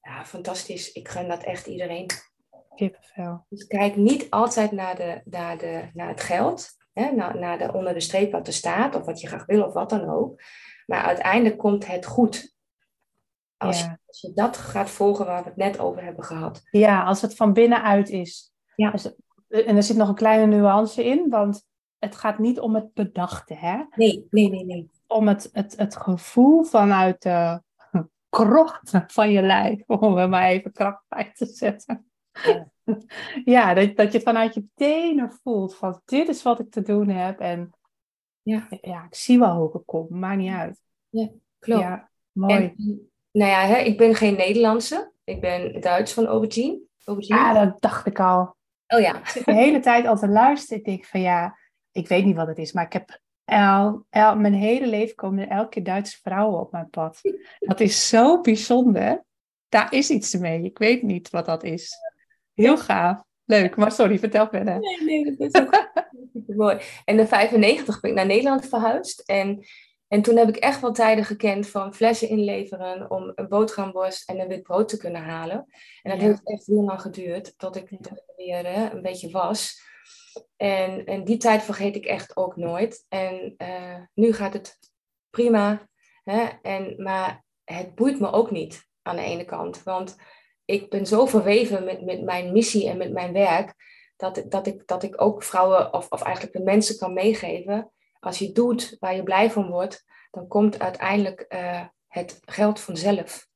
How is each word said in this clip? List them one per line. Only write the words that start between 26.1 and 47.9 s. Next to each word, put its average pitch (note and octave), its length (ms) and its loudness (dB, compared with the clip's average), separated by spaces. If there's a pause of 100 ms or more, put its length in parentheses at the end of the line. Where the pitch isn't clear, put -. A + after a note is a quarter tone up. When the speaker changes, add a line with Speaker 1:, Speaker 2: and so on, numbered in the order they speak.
Speaker 2:
vanuit G3 580 4
de E3+ 400 0 (680)
krochten A#3 800 4
van G#3+ 240 2
je G3+ 120 4
lijf, G3+ 440 2
om G#3 320 4
er F#3 100 2
maar F#3 200 2
even F#3+ 240 0
kracht G3+ 360 -4
bij - 260 -8
te - 120 -6
zetten. - 600 -8 (260)
Speaker 1:
Ja. - 360 0 (160)
Speaker 2:
<laughs> G#3+ 120 -2 (480)
Ja, A#3 300 6
dat, G3+ 220 4
dat G#3+ 160 6
je A#3 60 2
het - 80 -2
vanuit A3+ 280 0
je G#3 100 -6 (100)
tenen D4+ 580 0 (100)
voelt G3 340 -4
van, F#3 280 -8
"Dit D4+ 240 0
is - 140 -6
wat A#3+ 180 2
ik A#3 100 -10
te G#3 120 -6
doen G#3 260 0
heb." F#3+ 320 -4
En F3 300 -8 (720)
Speaker 1:
Ja. G#3+ 240 -4 (140)
Speaker 2:
ja, F3 240 -12
ik E3+ 100 -20
zie B3 240 2
wel F#3+ 180 4
hoe D#3+ 120 0
ik - 60 -8
er F3 100 -8
kom, E3 260 -6
maakt F#3 280 -6
niet F#3+ 140 -4
uit. F3 280 -8 (280)
Speaker 1:
Ja, A3 200 -4 (300)
klopt. A3 240 0
Speaker 2:
Ja, F#3 280 -8 (220)
mooi. G3 220 2
Speaker 1:
En, G3 560 -2 (200)
nou G#3 200 2
ja, F#3+ 160 4
hè, A3 120 4
ik G#3+ 200 0
ben A3+ 160 8
geen G#3 220 2
Nederlandse. A3+ 760 0 (120)
Ik F#3+ 160 -10
ben F3+ 400 -4
Duits F3+ 320 0
van A3+ 160 0
origine. A3 520 -2 (240)
Origine. G3+ 340 -2
Speaker 2:
Ah, A#3 160 4
dat G3+ 260 4
dacht - 260 -2